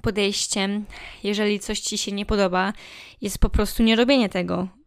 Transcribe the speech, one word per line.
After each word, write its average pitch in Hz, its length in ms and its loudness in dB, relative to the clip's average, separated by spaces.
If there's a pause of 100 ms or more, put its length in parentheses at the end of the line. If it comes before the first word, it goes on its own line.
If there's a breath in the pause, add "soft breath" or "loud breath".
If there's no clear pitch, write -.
podejściem, 202 840 -2 (380 loud breath)
jeżeli 208 360 0
coś 214 200 -6
ci - 180 -6
się - 140 -6
nie 202 140 -4
podoba, 196 480 0 (480 loud breath)
jest 202 160 -6
po - 120 6
prostu 220 340 2
nie 226 120 6
robienie 240 340 4
tego. 180 380 -4 (200)